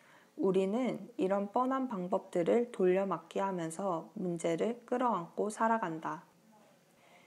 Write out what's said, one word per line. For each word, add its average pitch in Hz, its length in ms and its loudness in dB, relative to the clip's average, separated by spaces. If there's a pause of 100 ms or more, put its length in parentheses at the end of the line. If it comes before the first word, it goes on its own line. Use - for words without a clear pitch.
(380)
우리는 196 800 0
이런 202 340 0
뻔한 254 380 0
방법들을 190 840 0
돌려막기 185 680 2
하면서 185 720 -2
문제를 180 720 -2
끌어안고 214 640 0
살아간다. 170 720 0 (1040)